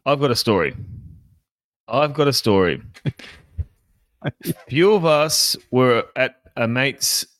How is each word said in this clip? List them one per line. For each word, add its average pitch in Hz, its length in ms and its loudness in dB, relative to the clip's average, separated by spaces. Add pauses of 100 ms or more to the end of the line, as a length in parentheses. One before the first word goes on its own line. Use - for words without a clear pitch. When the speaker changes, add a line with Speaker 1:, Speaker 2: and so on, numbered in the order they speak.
Speaker 1:
I've 139 160 0
got 139 100 2
a 113 40 0
story. 90 380 0 (1160)
I've 139 240 0
got 143 160 2
a 127 40 0
story. 95 480 2 (220)
Speaker 2:
<laughs> - 100 -4 (1600)
Speaker 1:
Few 170 240 4
of 185 120 0
us 156 520 0 (140)
were 123 340 2 (100)
at 127 200 -2 (200)
a 117 120 -2
mate's 127 580 -2 (140)